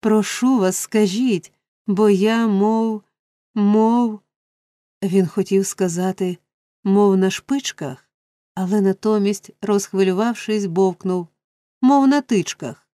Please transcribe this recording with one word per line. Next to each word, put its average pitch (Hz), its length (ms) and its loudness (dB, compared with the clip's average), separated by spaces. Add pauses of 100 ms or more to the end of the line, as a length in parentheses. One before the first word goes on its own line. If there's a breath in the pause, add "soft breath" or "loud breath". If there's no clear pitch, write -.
Прошу 220 580 0
вас, 190 180 0
скажіть, 214 760 -2 (340)
бо 208 240 2
я, 220 360 0
мов, 220 560 0 (520)
мов», 220 680 2 (800)
він 190 240 2
хотів 196 400 -2
сказати, 185 720 -4 (460)
«мов 196 320 4
на 190 140 2
шпичках», - 800 -8 (440)
але 190 260 -2
натомість, 202 680 0 (120)
розхвилювавшись, 202 1040 -2
бовкнув, 180 640 -2 (540)
«мов 269 260 4
на 285 120 2
тичках». 170 760 -6